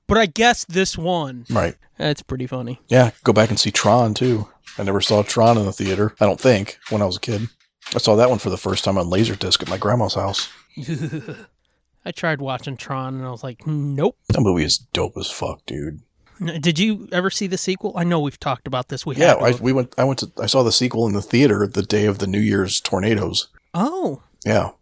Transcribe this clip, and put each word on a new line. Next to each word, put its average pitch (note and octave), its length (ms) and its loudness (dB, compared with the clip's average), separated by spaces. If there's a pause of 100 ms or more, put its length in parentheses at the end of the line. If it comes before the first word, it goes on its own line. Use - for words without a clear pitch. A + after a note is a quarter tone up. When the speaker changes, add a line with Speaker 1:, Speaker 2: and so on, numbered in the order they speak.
Speaker 1:
but G3+ 100 2
I A3+ 80 4
guess A3 400 2
this F3+ 320 -2
one. D#3 520 -4
Speaker 2:
Right. F#2+ 260 0 (220)
Speaker 1:
That's D3 260 -4
pretty C3 240 -8
funny. B2+ 400 -10
Speaker 2:
Yeah, B2 240 6 (120)
go A#2 100 6
back G#2+ 160 6
and G#2+ 100 0
see G#2 120 0
Tron, A2 420 4
too. A#2 340 0 (300)
I G#2 60 -6
never G2 180 0
saw G#2+ 200 4
Tron A#2 360 4
in G#2 80 0
the F#2+ 80 -2
theater, G2 460 -2
I G#2+ 60 4
don't F#2+ 140 2
think, G#2+ 400 2 (100)
when G#2+ 120 0
I G2+ 40 2
was F3+ 120 -2
a - 40 -16
kid. A2+ 260 -4 (460)
I - 40 -4
saw A2 180 4
that A#2+ 140 6
one A#2 100 2
for G#2 100 -4
the F#2 80 -2
first F#2+ 260 -2
time G2 140 0
on F2 120 0
Laserdisc G2 520 0
at E2 80 -8
my F#2 80 -4
grandma's G#2 380 0
house. G2 340 -4 (280)
Speaker 1:
<laughs> - 1300 -12
I - 60 -8
tried D#3 280 -4
watching C3+ 380 -8
Tron, C3 380 -8
and C3 100 -8
I B2+ 60 -10
was A#2 120 -12
like, B2+ 240 -12
"Nope." D3 500 -2 (120)
Speaker 2:
That - 120 2
movie F2+ 220 4
is D2+ 140 0
dope - 400 -4
as F2+ 120 -8
fuck, - 360 -10
dude. D2+ 360 -10 (380)
Speaker 1:
N-, E3 220 -6
did D#3+ 180 0
you G#3 320 -2
ever F3+ 180 -2
see G3 180 -4
the F3+ 100 -4
sequel? F#3+ 380 -6
I E3+ 100 -2
know F3 160 2
we've C#3+ 180 -4
talked C3+ 280 -6
about B2+ 200 -4
this. - 180 -10
We C3+ 120 -6
Speaker 2:
Yeah, D3+ 180 6
Speaker 1:
had - 80 0
Speaker 2:
I, A#2+ 100 4
Speaker 1:
to. A#2+ 100 -6
Speaker 2:
we C3 100 2
went. B2+ 240 -2
I B2 80 2
went C3+ 140 -2
to. - 120 -8 (100)
I G#2+ 40 -4
saw C3 180 4
the A2+ 80 2
sequel A#2+ 360 2
in G2+ 60 0
the G2+ 80 0
theater G#2+ 460 4
the G2+ 160 -2
day G#2 220 0
of G2+ 140 0
the G2 80 -2
New F#2+ 120 0
Year's G2 400 0
tornadoes. G2 720 -2 (240)
Speaker 1:
Oh. A#3+ 500 -4 (220)
Speaker 2:
Yeah. G#2+ 240 2 (120)